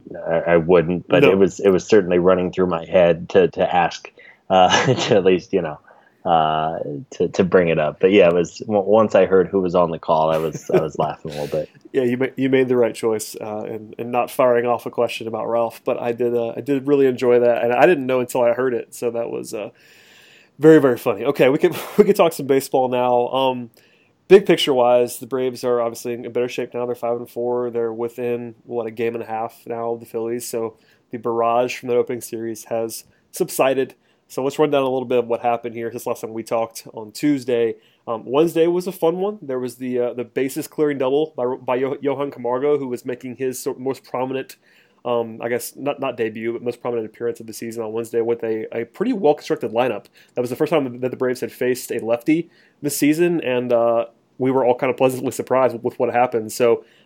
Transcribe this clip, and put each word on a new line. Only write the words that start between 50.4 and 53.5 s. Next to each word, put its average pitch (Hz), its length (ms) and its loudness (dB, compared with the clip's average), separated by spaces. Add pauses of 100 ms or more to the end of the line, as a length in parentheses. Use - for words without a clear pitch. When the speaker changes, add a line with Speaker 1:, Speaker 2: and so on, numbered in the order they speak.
Speaker 2:
was 120 80 -4
the 123 60 -4
first 151 160 0
time 131 280 0
that 127 120 -4
the 135 60 -10
Braves 127 240 -2
had 113 100 -6
faced 123 400 -2
a 117 120 -4
lefty 151 460 0 (320)
this 143 160 -4
season, 160 440 2
and, 123 300 -2